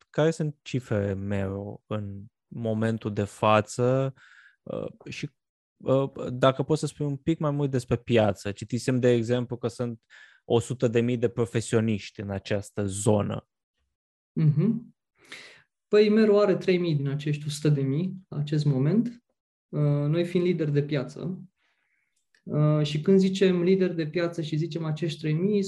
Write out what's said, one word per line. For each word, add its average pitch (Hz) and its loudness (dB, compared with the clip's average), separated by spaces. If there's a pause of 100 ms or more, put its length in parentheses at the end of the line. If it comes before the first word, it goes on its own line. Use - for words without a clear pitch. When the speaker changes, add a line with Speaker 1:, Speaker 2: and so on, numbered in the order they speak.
(100)
Speaker 1:
care 160 2
sunt 156 -4
cifrele 101 -2
Mero 98 -6
în 101 -8 (240)
momentul 113 -2
de 104 -2
față, 123 0 (480)
uh, - -8 (220)
și, - -10 (460)
uh, 135 0 (220)
dacă 131 2
poți 151 0
să 156 -4
spui 147 -8
un 143 -4
pic 160 -2
mai 156 -2
mult 143 -2
despre 127 -2
piață? 107 2
Citisem, 123 -4
de 123 6
exemplu, 120 0
că 117 -6
sunt 120 -8 (440)
o 120 2
sută 120 0
de 117 2
mii 120 0
de 117 0
profesioniști 110 -2
în 101 -8
această 101 -6
zonă. 101 0 (840)
Speaker 2:
Mhm. 165 0 (960)
Păi, 214 6
Mero 214 6
are 196 4
trei 180 2
mii 170 0
din 139 0
acești 147 -4
o - -4
sută - -2
de 139 4
mii 160 -2 (120)
la 147 -8
acest 147 -2
moment, 147 2 (600)
uh, 147 -4
noi 147 0
fiind 175 0
lideri 160 0
de 143 2
piață. 151 -6 (1000)
Uh, 151 2
și 151 -2
când 196 4
zicem 190 2
lideri 185 2
de 160 -2
piață 170 -4
și 156 -4
zicem 165 -4
acești 151 -4
trei 151 -2
mii, 196 0